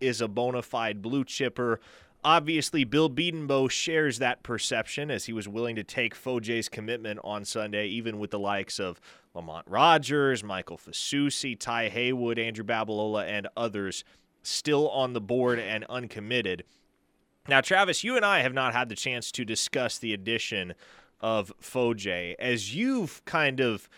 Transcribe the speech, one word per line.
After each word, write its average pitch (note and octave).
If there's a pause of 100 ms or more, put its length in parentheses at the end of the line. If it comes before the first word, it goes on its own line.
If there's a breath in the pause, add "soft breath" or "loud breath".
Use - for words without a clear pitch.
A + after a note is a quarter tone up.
is B2
a A2+
bona B2
fide A2
blue B2+
chipper. A#2+ (420 soft breath)
Obviously, D#3
Bill D3
Bedenbaugh C#3
shares D3+
that B2
perception A#2+
as G#2+
he A2+
was G#2
willing A2+
to G#2
take A#2
Foje's A#2
commitment G#2+
on G#2
Sunday, G#2
even A2
with G#2
the G#2
likes G2+
of F#2 (340 soft breath)
Lamont E2
Rogers, C#3
Michael F#2
Fasusi, C#3
Ty A#2
Haywood, A#2+
Andrew A2+
Babalola, G#2+
and G2
others G2+ (380 soft breath)
still D3
on B2+
the A#2
board B2
and G#2+
uncommitted. A2 (880)
Now, C3+
Travis, F#3+
you A#3+
and A3+
I G3+
have B2+
not C3
had B2
the A2
chance B2
to B2+
discuss A2+
the A2+
addition G2+ (440 soft breath)
of G#2+ (100)
Foje. G2
As A2
you've A#3
kind D3
of A#2